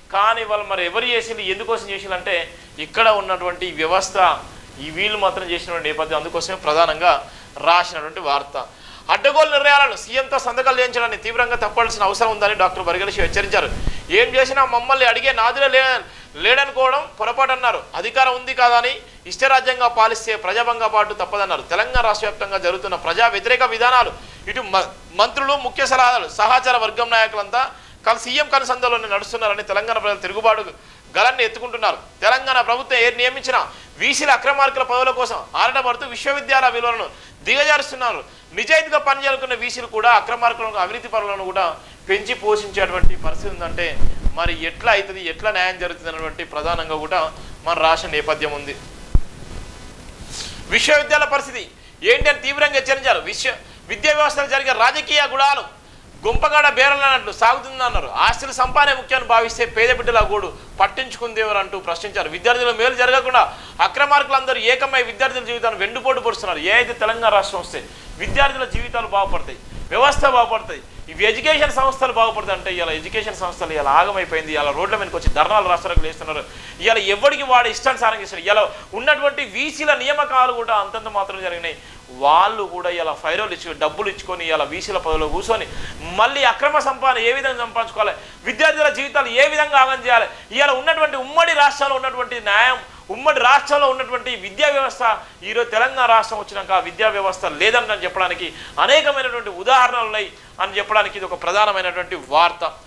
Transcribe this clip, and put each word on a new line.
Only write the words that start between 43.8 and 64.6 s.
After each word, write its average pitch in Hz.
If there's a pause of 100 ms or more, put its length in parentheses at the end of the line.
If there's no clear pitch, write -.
మరి 165
ఎట్లా 220
అవుతుంది, 196
ఎట్లా 185
న్యాయం 185
జరుగుతుంది 170
అన్నటువంటి 160
ప్రధానంగా 160
కూడా 156 (340)
మన 165
రాష్ట్ర 160
నేపథ్యం 151
ఉంది. 143 (1900)
విశ్వవిద్యాలయ 294
పరిస్థితి 269 (320)
ఏంటి 277
అని 285
తీవ్రంగా 285
హెచ్చరించారు. 262
విశ్వ-, 214 (320)
విద్యా 269
వ్యవస్థలో 285
జరిగే 269
రాజకీయ 285
గుడాలు 269 (480)
గుంపగాడ 294
బేరలన్నట్లు 269
సాగుతుందన్నారు. 247
"ఆస్తుల -
సంపాదనే 269
ముఖ్యాన్ని 262
భావిస్తే 226
పేద 233
బిడ్డల 233
గోడు 190 (260)
పట్టించుకుందేమని" 220
అంటూ 190
ప్రశ్నించారు. 175
విద్యార్థుల 240
మేలు 240
జరగకుండా 254 (240)
అక్రమార్కులందరూ 269
ఏకమై 254